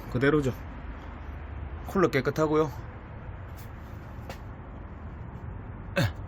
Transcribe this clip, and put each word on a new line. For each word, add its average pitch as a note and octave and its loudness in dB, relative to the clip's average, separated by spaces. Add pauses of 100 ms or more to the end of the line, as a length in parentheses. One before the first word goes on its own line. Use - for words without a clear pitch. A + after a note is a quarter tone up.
(120)
그대로죠. C#3 6 (1400)
쿨러 F3+ 8
깨끗하고요. D3+ 6 (3250)
네. - 6 (240)